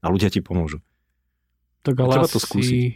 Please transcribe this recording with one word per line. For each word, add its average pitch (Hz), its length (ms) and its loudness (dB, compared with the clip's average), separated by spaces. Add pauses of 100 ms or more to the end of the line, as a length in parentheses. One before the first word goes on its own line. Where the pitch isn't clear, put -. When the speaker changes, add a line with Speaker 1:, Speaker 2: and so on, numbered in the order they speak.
Speaker 1:
A 82 80 -4
ľudia 95 200 2
ti 95 100 0
pomôžu. 80 420 -4 (1000)
Speaker 2:
Tak 139 120 0
Speaker 1:
A 127 80 0
Speaker 2:
ale 127 120 2
Speaker 1:
treba 135 120 4
to - 140 -2
Speaker 2:
asi, - 60 -6
Speaker 1:
skúsiť. 123 340 0 (140)